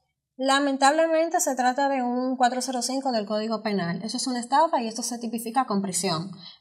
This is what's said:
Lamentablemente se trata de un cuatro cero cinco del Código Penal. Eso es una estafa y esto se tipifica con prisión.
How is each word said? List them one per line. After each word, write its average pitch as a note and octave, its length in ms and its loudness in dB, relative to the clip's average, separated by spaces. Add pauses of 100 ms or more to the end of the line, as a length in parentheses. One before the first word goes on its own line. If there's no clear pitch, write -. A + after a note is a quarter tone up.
(360)
Lamentablemente D4 1040 4
se C#4 160 0
trata C4 320 2
de C4+ 140 0
un B3 340 -2
cuatro B3 240 2
cero B3 220 -4
cinco C4 300 -2
del G#3+ 120 0
Código G#3+ 380 -4
Penal. F3+ 420 -2
Eso A#3+ 140 -6
es - 80 -4
una B3 140 -2
estafa D4+ 420 2
y A3+ 60 -4
esto A3 140 -8
se A#3+ 160 -6
tipifica A#3 460 -2
con G3+ 160 -2
prisión. F3+ 500 -2 (300)